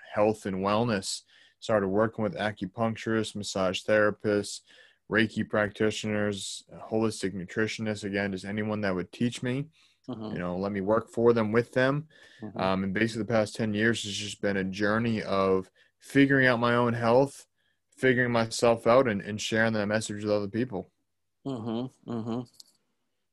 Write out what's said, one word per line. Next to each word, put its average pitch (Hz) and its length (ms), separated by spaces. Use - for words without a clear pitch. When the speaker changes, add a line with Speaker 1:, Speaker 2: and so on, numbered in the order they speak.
Speaker 1:
health 107 340
and 95 120
wellness. 104 640
Started 101 280
working 110 340
with 101 140
acupuncturists, 107 960
massage 98 480
therapists, 104 800
Reiki 110 380
practitioners, 104 1120
holistic 110 440
nutritionists, 107 720
again, 101 260
just 92 140
anyone 107 380
that 98 120
would 87 160
teach 120 320
me, 131 240
Speaker 2:
Mm-hmm. 110 260
Speaker 1:
you 98 40
know, 90 180
let 98 160
me 101 80
work 107 300
for 117 220
them, 110 200
with 117 200
them. 135 360
Speaker 2:
Mm-hmm. 95 260
Speaker 1:
Um, 95 160
and 95 100
basically 113 280
the 104 100
past 110 240
ten 110 180
years 110 300
has 104 100
just 101 260
been 101 160
a 95 80
journey 104 580
of 95 480
figuring 135 460
out 123 140
my 120 160
own 120 180
health, 117 520
figuring 123 420
myself 113 540
out, 123 220
and, 101 120
and 104 200
sharing 113 340
that 104 140
message 104 340
with 107 100
other 104 160
people. 104 440
Speaker 2:
Mm-hmm. 120 640
Mm-hmm. 117 300